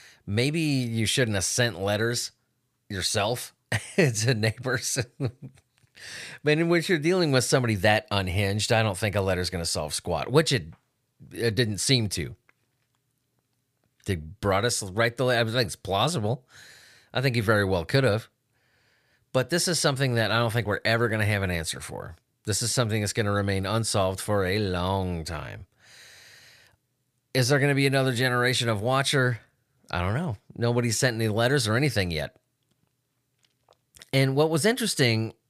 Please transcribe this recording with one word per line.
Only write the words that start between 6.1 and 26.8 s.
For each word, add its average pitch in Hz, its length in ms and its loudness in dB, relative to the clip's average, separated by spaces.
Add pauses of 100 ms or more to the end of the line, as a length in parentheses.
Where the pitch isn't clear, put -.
Man, 156 260 2
when 170 180 4
you're 180 120 2
dealing 165 340 2
with 127 120 4
somebody 123 320 2
that 107 340 2
unhinged, 98 600 0
I 110 100 4
don't 101 140 -2
think 101 180 -2
a 104 60 0
letter's 90 300 0
gonna 85 140 -4
solve 78 300 -4
squat, 82 360 -4
which 151 220 2
it, 82 220 -4 (580)
it 110 220 0
didn't 107 240 0
seem 120 320 2
to. 67 240 -6 (1700)
Did 80 360 -6
Broaddus 101 540 0
write 117 220 0
the 131 80 -2
letter? 120 240 2
I 110 40 -4
think 120 140 0
it's 80 100 -8
plausible. 127 680 0 (680)
I 127 80 -2
think 127 160 2
he 120 40 0
very 104 240 4
well 92 200 0
could 135 200 2
have. 110 240 0 (1040)
But 127 180 0
this 170 160 0
is 170 140 0
something 131 360 0
that 110 140 2
I 110 80 2
don't 117 140 0
think 113 140 0
we're 101 180 -2
ever 117 240 2
gonna 107 160 0
have 104 180 0
an 95 80 0
answer 82 300 -4
for. 50 360 -12 (280)
This 107 160 -2
is 117 120 -2
something 110 280 0
that's 101 120 -2
gonna 104 200 -2
remain 98 320 0
unsolved 98 560 -2
for 101 240 0
a 92 140 0
long 92 680 -2
time. 76 420 -10 (1700)